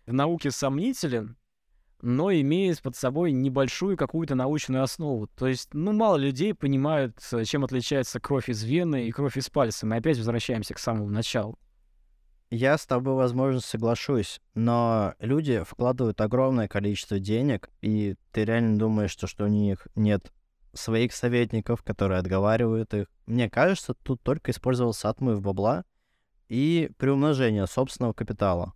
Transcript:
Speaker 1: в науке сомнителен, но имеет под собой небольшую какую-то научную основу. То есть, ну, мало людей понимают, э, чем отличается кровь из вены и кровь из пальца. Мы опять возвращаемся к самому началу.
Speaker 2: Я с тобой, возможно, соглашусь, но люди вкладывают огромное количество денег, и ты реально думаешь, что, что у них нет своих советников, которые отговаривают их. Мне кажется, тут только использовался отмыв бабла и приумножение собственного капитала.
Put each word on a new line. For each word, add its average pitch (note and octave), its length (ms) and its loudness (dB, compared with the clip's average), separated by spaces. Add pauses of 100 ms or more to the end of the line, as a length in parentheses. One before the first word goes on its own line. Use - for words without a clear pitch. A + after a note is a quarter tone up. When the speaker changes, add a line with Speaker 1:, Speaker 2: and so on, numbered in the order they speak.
Speaker 1:
в A2+ 60 -10
науке D3 400 0
сомнителен, C3+ 840 -4 (640)
но C3+ 300 0
имеет E3+ 500 2
под B2+ 140 -8
собой D3+ 360 -2
небольшую C3+ 640 0
какую-то D#3 400 -2
научную C3 480 0
основу. C3 440 -4
То - 200 -4
есть, C3 260 -2
ну, E3 200 -2
мало G#3 240 4
людей C#3 360 0
понимают, C#3 640 0 (140)
э, A#2 140 0
чем C#3+ 180 -2
отличается B2+ 560 -2
кровь C3+ 300 -2
из A2 140 -4
вены C#3 440 0
и A2+ 40 -2
кровь C3+ 260 -2
из C3 120 -6
пальца. A#2+ 360 0
Мы A2 120 0
опять C3 200 2
возвращаемся A2+ 560 -2
к - 60 -12
самому G#2+ 300 -2
началу. A2 480 -2 (920)
Speaker 2:
Я C3 280 2
с - 80 -10
тобой, C3 280 0
возможно, C3 460 2
соглашусь, A#2+ 800 -2 (160)
но A2+ 640 2
люди C3 440 0
вкладывают B2 580 0
огромное B2 460 2
количество G2+ 520 -2
денег, A2 500 0 (120)
и G#2+ 340 0 (160)
ты A2 140 0
реально A2+ 320 2
думаешь, G#2+ 340 0
что, - 160 -8
что - 180 -4
у - 20 2
них G#2 480 0
нет G#2 360 2 (420)
своих A2+ 400 0
советников, A#2+ 680 0
которые F#2+ 380 0
отговаривают A2 720 2
их. G#2 140 -2 (180)
Мне A#2 240 0
кажется, E3+ 440 0
тут - 280 -6
только C3 300 -2
использовался A#2+ 580 0
отмыв A2 320 -2
бабла G2+ 440 0 (640)
и D3+ 480 0
приумножение C3 680 2
собственного B2+ 460 -2
капитала. F#2+ 640 -2